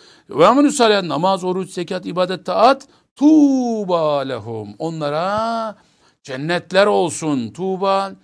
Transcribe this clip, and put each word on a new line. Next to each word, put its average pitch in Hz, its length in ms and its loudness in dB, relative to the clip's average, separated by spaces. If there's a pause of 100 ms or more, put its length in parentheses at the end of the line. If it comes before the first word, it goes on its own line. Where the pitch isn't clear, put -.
(300)
"Ve 160 180 4
amenü 269 240 4
salihat", 208 320 2
namaz, 175 400 -2
oruç, 185 260 -4
zekat, 180 360 -8
ibadet, 180 400 -4
taat. 226 420 2 (280)
"Tuğba 233 1040 2
lehum." 113 500 -8 (100)
Onlara 196 960 -4 (480)
cennetler 170 640 -2
olsun. 160 640 -2
Tuğba, 190 640 -4 (120)